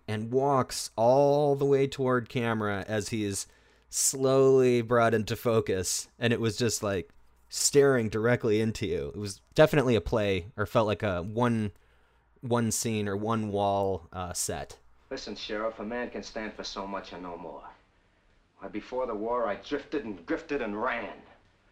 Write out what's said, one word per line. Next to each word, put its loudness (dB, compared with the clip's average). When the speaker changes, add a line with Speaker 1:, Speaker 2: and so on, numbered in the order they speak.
Speaker 1:
and -4
walks 0
all 4
the -2
way 4
toward 0
camera -2
as -2
he -2
is -4
slowly 4
brought 4
into 0
focus. 0
And 2
it 0
was 0
just, 0
like, -2
staring 4
directly 2
into -2
you. -4
It -12
was -10
definitely 6
a 4
play, 0
or -2
felt 2
like -2
a -2
one, 0
one 0
scene -2
or -2
one -2
wall, 0
uh, -8
set. -6
Speaker 2:
Listen, -10
Sheriff, -6
a -10
man -6
can -10
stand -10
for -12
so -10
much -10
and -12
no -12
more. -14
Why, -14
before -6
the -4
war, -2
I -2
drifted -6
and -12
drifted -6
and -6
ran. -4